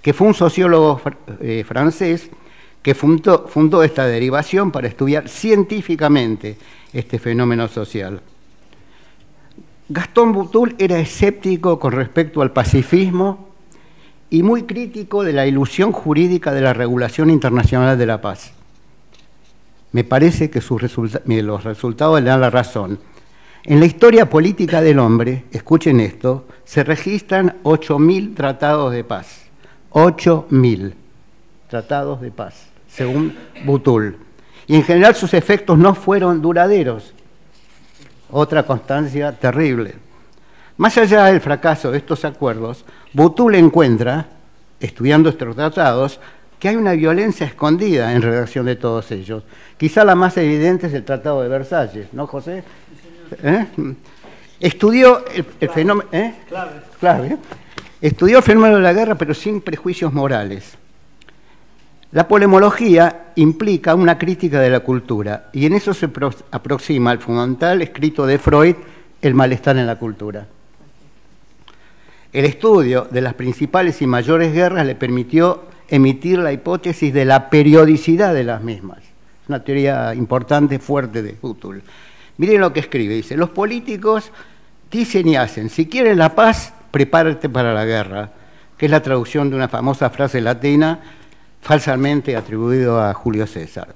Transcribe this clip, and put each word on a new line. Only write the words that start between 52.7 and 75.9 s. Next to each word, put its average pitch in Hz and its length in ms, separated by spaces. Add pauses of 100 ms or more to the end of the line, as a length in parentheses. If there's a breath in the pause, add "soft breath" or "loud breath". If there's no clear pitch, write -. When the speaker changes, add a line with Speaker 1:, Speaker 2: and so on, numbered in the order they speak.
Speaker 1:
¿Eh? 190 220 (920 soft breath)
Estudió 240 680
el, - 120
el 151 60
Speaker 2:
Clave. - 280
Speaker 1:
fenómeno, 202 380
¿eh? 220 240 (120)
Speaker 2:
Clave. 175 240 (280)
Speaker 1:
Clave. 170 380 (600 loud breath)
Estudió 180 380
el 247 60
fenómeno 220 340
de 190 40
la 175 120
guerra, 214 220
pero 151 180
sin 214 280
prejuicios 160 520
morales. 107 640 (1300 soft breath)
La 160 160
polemología 202 1080
implica 165 600
una 170 220
crítica 170 420
de 127 100
la 127 120
cultura, 107 680
y 135 140
en 160 80
eso 202 200
se 170 140
pro-, 135 260 (180)
aproxima 131 600
al 117 80
fundamental 127 640
escrito 151 440
de 139 120
Freud, 156 380 (460 loud breath)
"El 135 120
malestar 131 440
en 123 100
la 113 80
cultura". 104 500 (1900 soft breath)
El 139 140
estudio 143 640
de 123 120
las 123 120
principales 147 680
y 139 60
mayores 151 460
guerras 175 320
le 127 100
permitió 135 680 (240 soft breath)
emitir 139 520